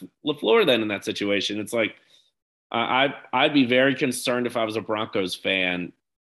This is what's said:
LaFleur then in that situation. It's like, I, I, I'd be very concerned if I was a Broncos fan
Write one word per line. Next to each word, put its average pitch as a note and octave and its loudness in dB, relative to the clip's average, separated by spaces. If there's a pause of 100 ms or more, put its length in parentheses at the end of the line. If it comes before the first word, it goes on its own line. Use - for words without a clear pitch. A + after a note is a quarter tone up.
(260)
LaFleur G#3 2
then A#2+ 4
in G#2+ -4
that G2 -4
situation. G2+ -2
It's G2+ -8
like, A2+ -2 (760)
I, B2 2
I, C3+ -2 (300)
I'd D#3 2
be C3+ 6
very B2+ 4
concerned B2 -2
if A#2 -4
I A2+ 0
was G#2+ -4
a A2 -4
Broncos G#2+ -4
fan F2+ -2 (320)